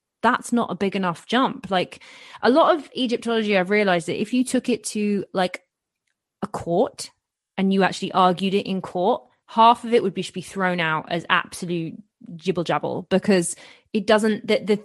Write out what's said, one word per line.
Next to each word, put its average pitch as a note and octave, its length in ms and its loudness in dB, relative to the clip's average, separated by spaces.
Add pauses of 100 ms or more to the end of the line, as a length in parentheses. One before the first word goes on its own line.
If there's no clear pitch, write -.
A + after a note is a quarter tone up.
(220)
that's - 300 0
not A#3 200 0
a - 40 -4
big F#3+ 200 -2
enough F#3 320 -4
jump." A#3+ 420 -2
Like, F3+ 320 -2 (400)
a A3 80 4
lot D#4 260 6
of C#4 200 -10
Egyptology, A3+ 600 0
I've F3+ 120 0
realized G3 380 2
that - 120 -4
if G#3 140 -4
you B3+ 100 2
took B3 240 -2
it B3 180 -2
to, G#3 480 -2
like, F#3 280 -2 (800)
a - 60 -8
court - 640 -2 (460)
and F#3+ 160 2
you G3 100 4
actually - 300 -2
argued F#3 400 2
it G3+ 120 0
in F#3+ 160 -4
court, F#3 400 -2 (260)
half A#3 360 6
of A3+ 100 -2
it A#3+ 100 4
would F#3 100 -2
be, F#3+ 100 -6
should - 100 -12
be F#3+ 80 -8
thrown F#3 380 -2
out D#3 320 -2
as E3+ 180 -4
absolute E3+ 720 -2 (340)
jibble E3+ 300 -4
jabble D3+ 440 -4
because F#3 460 2 (380)
it G#3 140 -2
doesn't, G#3+ 400 2
the, G#3+ 120 2
the, G#3 260 -2